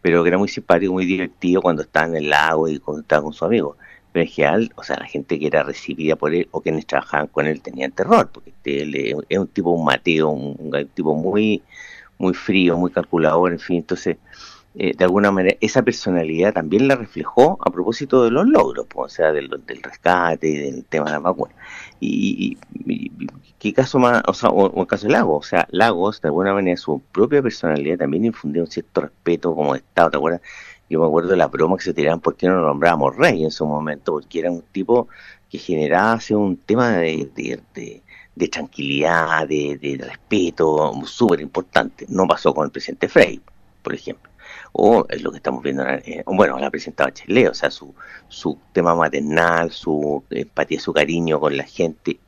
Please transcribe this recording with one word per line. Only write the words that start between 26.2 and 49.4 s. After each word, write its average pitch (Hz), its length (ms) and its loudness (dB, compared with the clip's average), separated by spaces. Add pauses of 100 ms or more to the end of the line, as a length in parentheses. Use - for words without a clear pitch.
alguna 92 260 0
manera, 92 220 0
su 76 260 -4 (120)
propia 139 280 2
personalidad 80 560 -2
también 82 280 0
infundía 85 360 -2
un 80 80 -4
cierto - 320 -4
respeto 82 540 -2
como 73 160 0
de 65 80 -2
Estado, 82 320 2
¿te 73 60 -2
acuerdas? 82 240 0 (480)
Yo 80 100 0
me 82 60 4
acuerdo 82 240 2
de 95 80 4
la 80 100 4
broma 80 300 2
que - 60 -8
se 90 100 -4
tiraban, 73 260 2
"¿Por - 160 -2
qué 90 120 0
no 92 80 4
lo 85 120 2
nombrábamos 73 480 2
rey?", 110 300 2
en 78 60 -2
su - 140 -4
momento, 76 460 -4
porque 78 280 -6
era 87 120 -2
un 85 100 -6 (120)
tipo 117 340 0 (420)
que 110 80 -14
generaba 90 560 0
así 113 200 -4
un 101 240 0
tema 117 400 2
de, 80 360 -2
de, - 280 -8 (120)
de, - 280 -16 (340)
de 78 140 -2
tranquilidad, 78 960 -2
de, 73 340 -2
de 67 240 -6
respeto, 80 880 0 (120)
súper 90 340 2
importante. - 720 -2
No 95 180 2
pasó - 260 2
con 76 120 0
el 71 60 -8
presidente - 360 -6
Frei, - 320 2 (420)
por - 120 -8
ejemplo. - 360 -14 (440)
O 101 340 4
es - 140 -8
lo 80 100 -6
que - 60 -14
estamos 64 260 -6
viendo, 67 240 -4
eh, 69 380 -8
bueno, 78 340 2
la 69 100 -2
presidenta 73 360 -4
Bachelet, 92 460 0
o - 20 -12
sea, - 180 -2
su, 67 220 -18 (340)
su - 300 -6 (160)
tema 85 200 2
maternal, 82 800 0